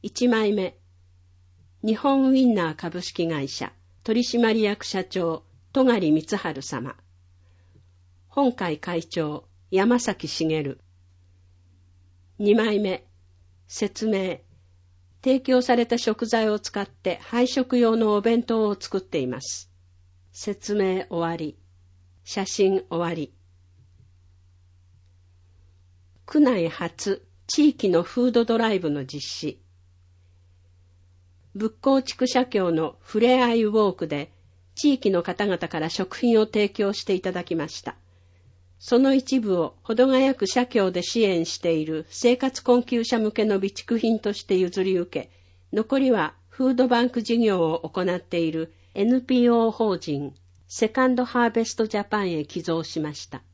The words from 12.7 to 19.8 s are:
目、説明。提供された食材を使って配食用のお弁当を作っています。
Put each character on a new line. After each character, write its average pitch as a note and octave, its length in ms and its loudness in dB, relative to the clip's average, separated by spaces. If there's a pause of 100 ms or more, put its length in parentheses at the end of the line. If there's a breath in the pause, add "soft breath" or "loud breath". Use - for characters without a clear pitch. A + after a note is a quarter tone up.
目、 F#3+ 260 -4 (600)
説 G#3+ 400 -6
明。 F#3+ 320 -2 (800)
提 C4 200 2
供 B3+ 200 2
さ B3 140 2
れ A#3 100 2
た A#3 120 -2
食 A3+ 280 -2
材 A3 240 0
を G#3+ 100 -2
使 - 220 -8
っ F#3+ 60 -8
て - 340 -6
配 A#3+ 240 0
食 B3+ 320 0
用 A3+ 200 4
の A3 160 2
お G3+ 80 2
弁 A#3 200 2
当 A3 280 0
を G3 100 -4
作 - 200 -6
っ - 20 -4
て F3 180 -4
い C3 80 -2
ま A#2 140 -6
す。 - 280 -14 (600)